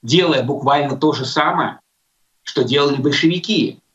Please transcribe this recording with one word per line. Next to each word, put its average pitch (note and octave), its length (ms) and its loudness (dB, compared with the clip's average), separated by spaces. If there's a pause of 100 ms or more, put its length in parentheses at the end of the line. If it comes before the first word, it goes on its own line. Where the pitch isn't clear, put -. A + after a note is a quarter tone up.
делая D3 400 2
буквально C#3 540 0
то D#3 160 2
же B2+ 120 -6
самое, D3 540 -2 (640)
что - 200 -2
делали C#3 380 0
большевики E3 760 0 (160)